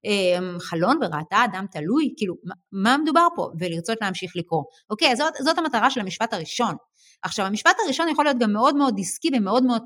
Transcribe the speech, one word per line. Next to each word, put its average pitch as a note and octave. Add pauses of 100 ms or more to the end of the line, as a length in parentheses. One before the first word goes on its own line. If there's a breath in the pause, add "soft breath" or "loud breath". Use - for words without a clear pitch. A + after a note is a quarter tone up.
אמ, F3+
חלון F#3+
וראתה F3
אדם G3
תלוי?" A3+
כאילו, F#3
מה, F3+ (180)
מה G#3
מדובר D#4+
פה? - (100)
ולרצות E3+
להמשיך F#3
לקרוא. E3 (260 soft breath)
אוקיי, C4
אז A#3
זאת, D4+
זאת D#4
המטרה C4
של B3+
המשפט G3
הראשון. F3+ (480 soft breath)
עכשיו, F#3
המשפט G#3 (100)
הראשון E4
יכול D4+
להיות C#4
גם A3
מאוד C4
מאוד C4+
עסקי G3
ומאוד A3+
מאוד A#3+